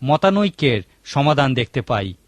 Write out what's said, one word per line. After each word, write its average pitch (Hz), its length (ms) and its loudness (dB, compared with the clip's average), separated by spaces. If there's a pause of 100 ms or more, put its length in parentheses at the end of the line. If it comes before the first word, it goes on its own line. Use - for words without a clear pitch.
মতানৈক্যের 156 760 0 (220)
সমাধান 143 500 0
দেখতে 123 280 -4
পাই। 98 320 -4 (140)